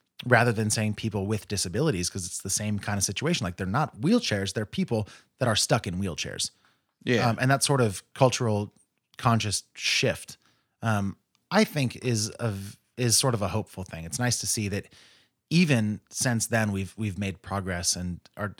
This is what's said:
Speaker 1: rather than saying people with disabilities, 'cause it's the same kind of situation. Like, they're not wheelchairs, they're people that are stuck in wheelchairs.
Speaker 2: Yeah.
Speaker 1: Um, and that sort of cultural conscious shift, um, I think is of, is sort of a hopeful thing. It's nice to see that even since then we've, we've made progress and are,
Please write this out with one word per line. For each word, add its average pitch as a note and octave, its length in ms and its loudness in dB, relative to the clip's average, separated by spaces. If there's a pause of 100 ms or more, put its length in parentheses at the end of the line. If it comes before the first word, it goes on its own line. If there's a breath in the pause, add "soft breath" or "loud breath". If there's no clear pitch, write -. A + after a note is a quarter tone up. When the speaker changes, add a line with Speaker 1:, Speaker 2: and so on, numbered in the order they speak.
(240)
Speaker 1:
rather A#2+ 280 6
than G#2+ 180 0
saying G#2+ 240 0
people G2+ 320 -2
with G#2+ 220 -2
disabilities, F#2+ 600 0
'cause F#2+ 180 -6
it's - 160 -10
the G2 80 -6
same G#2 280 -2
kind G#2 180 -4
of G2 60 0
situation. C#3+ 400 -2
Like, F2+ 140 -4
they're F#2+ 100 -4
not A2 340 -2
wheelchairs, A#2+ 520 0
they're A2 140 -4
people G#2+ 420 -2 (320 loud breath)
that A#2+ 80 2
are G#2+ 80 2
stuck - 320 0
in F2 120 -4
wheelchairs. D#2 500 -6 (520)
Speaker 2:
Yeah. A#2+ 260 2
Speaker 1:
Um, A2+ 120 0
and C3 100 2
that C#3 140 4
sort C#3 160 2
of G#2 240 0 (100)
cultural A2 580 2 (440)
conscious A2 480 2 (100)
shift, - 640 -2 (440)
um, G2+ 360 0 (340)
I G#3+ 140 6
think C#3 400 -2
is A2 260 0
of, G2+ 480 -6 (180)
is A#2+ 200 2
sort C3 180 2
of G#2 80 -2
a G2 60 -2
hopeful F#2+ 340 -4
thing. E2 220 -10
It's E2 160 -10
nice B2 180 0
to - 80 -6
see G#2 220 -2
that F#2+ 180 -4 (640 soft breath)
even C3+ 500 4 (100)
since A#2 360 0
then A2 260 0
we've, F#2+ 240 -4
we've G2+ 220 -4
made G2 240 -6
progress F#2+ 520 -4
and F2+ 240 -4 (180)
are, G2+ 240 -6